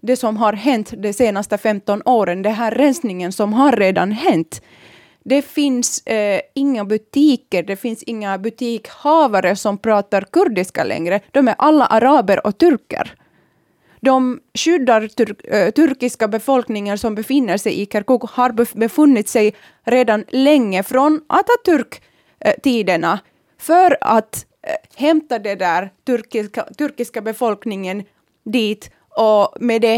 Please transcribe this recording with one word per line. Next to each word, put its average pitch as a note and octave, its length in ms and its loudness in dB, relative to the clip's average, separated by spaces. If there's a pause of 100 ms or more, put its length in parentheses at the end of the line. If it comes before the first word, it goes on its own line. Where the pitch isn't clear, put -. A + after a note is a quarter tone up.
det B3 160 0
som A3 200 -2
har G#3+ 160 2
hänt A3 440 -2
de G#3 160 -4
senaste G#3 440 -2
femton G3+ 480 -2
åren, F#3+ 360 0
det G3 80 0
här A3 220 -4
rensningen G3+ 600 0
som G#3 220 -2
har C4 180 4
redan F#3+ 400 0
hänt. A3 500 -2 (640)
Det C4+ 180 0
finns, C#4 680 -4
eh, G#3 340 0 (140)
inga C4+ 300 -2
butiker, G#3+ 800 0
det G3 120 -6
finns A3+ 280 -8
inga G#3 340 -8
butikhavare A3+ 1160 0
som G3+ 220 -4
pratar G3+ 440 0 (100)
kurdiska G#3+ 520 0
längre. E3 360 -2 (120)
De C4 160 4
är A3 100 0
alla D4 280 4
araber A3+ 600 2
och G#3 100 -4
turker. - 580 0 (840)
De C4 380 0 (180)
skyddar B3+ 500 2
tur-, G#3 280 -2 (200)
eh, F#3+ 160 2
turkiska B3+ 560 0
befolkningen G#3+ 680 -2
som A3 180 -6
befinner A3+ 420 -2
sig G#3 240 -4
i G3+ 40 -4
Kirkuk, A3 360 -2 (100)
har B3+ 180 0
bef-, A#3 300 -2
befunnit A3+ 500 2
sig G#3+ 240 2 (300)
redan A3+ 460 2
länge B3+ 540 2
från D4 440 2
Atatürk, F#4+ 720 0 (380)
eh, - 140 0 (100)
tiderna F#3 560 0 (380)
för F4 440 4
att, - 440 -2 (220)
eh, - 80 -4 (300)
hämta D#4 340 0
det G3+ 160 -6
där F#3 340 -2 (160)
turkiska, A3 580 -4 (140)
turkiska B3 440 -6
befolkningen G#3 840 -6 (420)
dit G#3+ 460 -4 (180)
och G#3+ 500 2
med A3+ 220 0
det A3+ 160 2